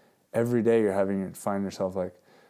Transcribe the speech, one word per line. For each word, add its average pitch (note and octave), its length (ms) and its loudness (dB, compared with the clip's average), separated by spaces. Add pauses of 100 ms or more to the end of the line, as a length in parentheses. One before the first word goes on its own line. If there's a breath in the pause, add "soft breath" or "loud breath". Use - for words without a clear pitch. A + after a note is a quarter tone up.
(360 soft breath)
every A#2 260 2
day A#2 200 4
you're G2+ 120 2
having G2 380 0
to - 80 -16
find G2 240 -2
yourself F#2+ 320 -4
like, F#2+ 180 -4 (360 soft breath)